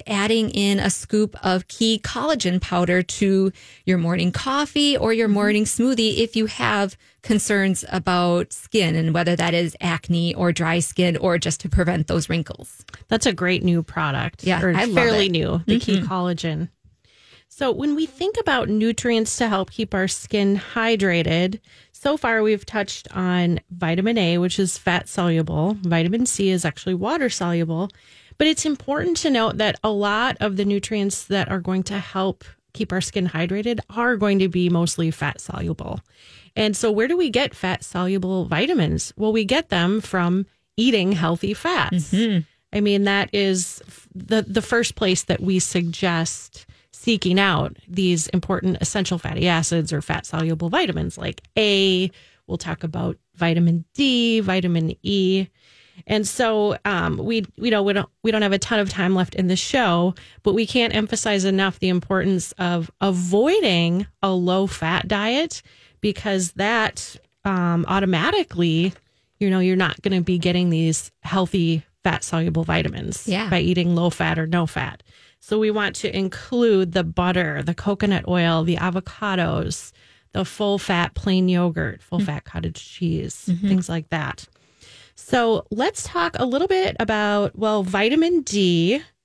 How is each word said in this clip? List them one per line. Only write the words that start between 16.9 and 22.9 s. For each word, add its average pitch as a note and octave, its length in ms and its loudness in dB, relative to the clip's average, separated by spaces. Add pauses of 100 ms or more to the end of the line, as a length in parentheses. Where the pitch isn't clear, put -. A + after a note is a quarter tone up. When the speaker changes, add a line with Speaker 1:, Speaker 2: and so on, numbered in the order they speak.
Speaker 2:
So C4+ 220 -2
when D4 240 0
we D#4+ 100 0
think F#4+ 340 -4
about C#4 300 0
nutrients A3+ 680 0
to A#3+ 100 2
help G3 240 -2
keep G#3+ 240 -6
our F#3+ 120 0
skin G3+ 540 0 (140)
hydrated, F#3+ 840 0 (320)
so C#4+ 240 -2
far A3+ 280 0
we've G#3+ 220 2
touched - 500 -6